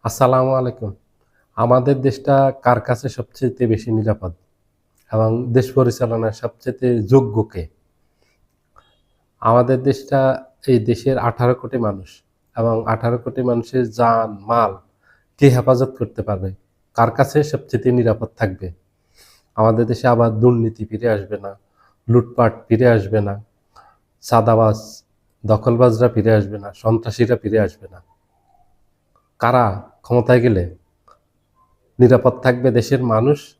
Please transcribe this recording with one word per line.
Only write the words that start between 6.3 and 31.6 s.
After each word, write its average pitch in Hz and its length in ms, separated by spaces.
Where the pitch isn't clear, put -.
সবচেয়ে 123 500
যোগ্য 113 340
কে? 87 100
আমাদের 123 400
দেশটা, 135 380
এই 127 120
দেশের 127 300
আঠারো 120 360
কোটি 123 240
মানুষ 101 300
এবং 117 180
আঠারো 117 320
কোটি 123 240
মানুষের 123 480
জান, 113 380
মাল 113 260
কে 143 80
হেফাজত 127 480
করতে 110 260
পারবে? 95 280
কার 117 140
কাছে - 340
সবচেয়ে - 480
নিরাপদ 113 440
থাকবে? 92 320
আমাদের 113 300
দেশে 117 220
আবার 117 220
দুর্নীতি 113 440
ফিরে 110 240
আসবে 101 300
না, 98 140
লুটপাট 117 440
ফিরে 113 240
আসবে 107 320
না, 101 140
চাঁদাবাজ, 110 540
দখলবাজরা 117 640
ফিরে 110 260
আসবে 104 240
না, 101 160
সন্ত্রাসীরা 113 640
ফিরে 110 240
আসবে - 280
না। - 100
কারা 120 260
ক্ষমতায় 120 380
গেলে 110 220